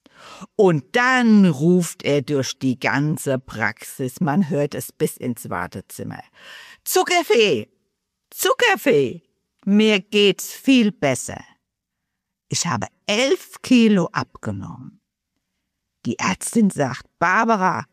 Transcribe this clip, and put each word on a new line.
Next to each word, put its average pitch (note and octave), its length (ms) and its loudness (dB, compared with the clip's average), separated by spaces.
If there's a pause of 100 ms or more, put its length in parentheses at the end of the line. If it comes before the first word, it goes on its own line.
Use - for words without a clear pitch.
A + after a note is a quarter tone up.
(560)
Und F3 400 2
dann A#3+ 480 4
ruft E3+ 580 2
er C#3+ 200 0
durch C3+ 360 -4
die C3 220 -2
ganze C#3 580 -2
Praxis, A2+ 800 -8
man D#3 320 0
hört D3 240 -4
es - 160 -10
bis - 260 -6
ins - 320 -10
Wartezimmer: F#2+ 760 -12 (580)
„Zuckerfee, C4+ 840 0 (640)
Zuckerfee, B3 920 0 (420)
mir G#3 360 4
geht's G3+ 520 0
viel B3 380 2
besser. - 500 -4 (1080)
Ich - 160 -4
habe B2+ 220 -6 (200)
elf C4+ 560 -2
Kilo A3 500 4
abgenommen.“ - 880 -10 (1080)
Die A#2+ 100 -4
Ärztin F#3+ 540 0
sagt: B2+ 340 -6 (140)
„Barbara, F#3 760 0